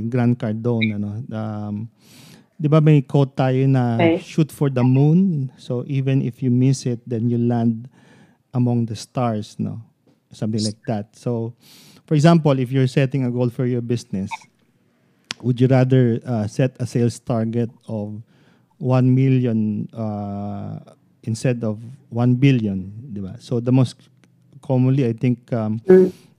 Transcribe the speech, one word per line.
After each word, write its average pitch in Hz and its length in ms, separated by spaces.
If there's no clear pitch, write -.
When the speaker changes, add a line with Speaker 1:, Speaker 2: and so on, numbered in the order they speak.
Speaker 1:
Grant 120 320
Cardone, 110 560
ano? 104 160
Um, 107 580
di 131 80
ba 156 160
may 151 180
quote 135 380
tayo 131 280
na, 123 280
Speaker 2:
Okay. 165 240
Speaker 1:
"Shoot - 320
for 143 180
the 127 140
moon. 143 720
So - 320
even 135 340
if 131 220
you 123 80
miss 127 340
it, 120 220
then 117 240
you 120 80
land 117 480
among 120 380
the 107 80
stars," 113 580
no? 110 220
Something 107 320
like 107 240
that. 104 240
So, 117 400
for - 160
example, 151 400
if 127 160
you're 131 160
setting 135 320
a 123 80
goal 123 160
for 123 160
your 123 160
business, 113 640
would 123 240
you 127 80
rather, 127 560
uh, 113 240
set 131 320
a - 20
sales 120 380
target 113 480
of 107 320
one 127 320
million, 117 800
uh, 101 880
instead 120 400
of 107 160
one 123 240
billion, 107 560
di 98 80
ba? 95 160
So 120 240
the 123 80
most 131 240
commonly, 131 480
I 117 80
think, 123 400
um, 110 320
Speaker 2:
Mm. 185 240